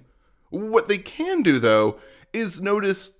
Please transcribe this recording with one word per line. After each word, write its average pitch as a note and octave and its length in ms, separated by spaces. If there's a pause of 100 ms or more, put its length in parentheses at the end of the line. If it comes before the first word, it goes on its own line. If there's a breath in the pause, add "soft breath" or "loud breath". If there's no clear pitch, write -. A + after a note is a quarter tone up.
(500)
What A3 400
they G3+ 80
can E4 460
do, C#3+ 160
though, A2 380 (360 loud breath)
is G3 280
notice G3 580